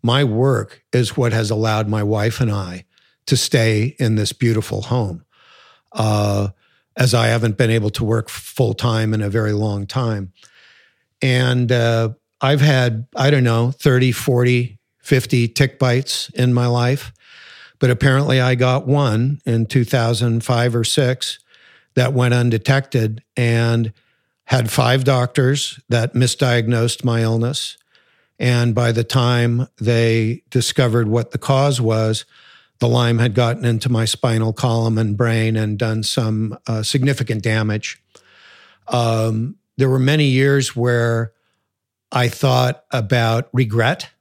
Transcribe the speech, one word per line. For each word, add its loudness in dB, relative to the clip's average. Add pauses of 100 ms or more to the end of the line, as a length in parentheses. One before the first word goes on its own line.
My 2
work -2 (100)
is 0
what 0
has 0
allowed 0
my -2
wife -2
and 0
I -8 (400)
to 2
stay 0
in 2
this -2
beautiful -2
home, -4 (680)
uh, 0 (480)
as 2
I 2
haven't 0
been 2
able 2
to -4
work -2
full -4
time 0
in -2
a -2
very 0
long -2
time. -4 (920)
And, 2
uh, 2 (260)
I've 2
had, 2
I 2
don't 4
know, 2
thirty, 2
forty, 0 (180)
fifty 0
tick -2
bites -2
in 0
my 2
life. -2 (680)
But 2
apparently 2
I 2
got 0
one 0
in 0
two 2
thousand 0
five 0
or 0
six -2 (560)
that 2
went 2
undetected 0 (140)
and 0 (520)
had -2
five 0
doctors 0
that -2
misdiagnosed 0
my 0
illness. -4 (600)
And 0
by 0
the 0
time 0 (120)
they 0
discovered 0
what -2
the -8
cause 0
was, 0 (560)
the 2
Lyme 2
had 0
gotten 0
into 0
my 0
spinal 0
column 0
and 0
brain -2
and -2
done -2
some, -4
uh, -4
significant -2
damage. -4 (840)
Um, -2 (200)
there 2
were 2
many 2
years 2
where 0 (800)
I 0
thought 0
about 0
regret. 0 (100)